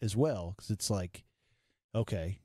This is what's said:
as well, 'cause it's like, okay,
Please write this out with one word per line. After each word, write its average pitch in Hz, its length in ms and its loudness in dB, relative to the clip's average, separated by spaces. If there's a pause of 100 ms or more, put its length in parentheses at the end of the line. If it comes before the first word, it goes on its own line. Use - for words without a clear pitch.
as 104 140 0
well, 107 420 2
'cause - 120 -6
it's - 200 0
like, 92 340 -2 (720)
okay, 98 500 -2